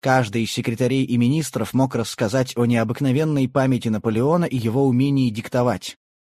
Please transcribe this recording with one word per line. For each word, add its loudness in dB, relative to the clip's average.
Каждый 2
из -6
секретарей -2
и 0
министров 0
мог 0
рассказать -2
о 2
необыкновенной 0
памяти 0
Наполеона 0
и -4
его 0
умении 2
диктовать. -2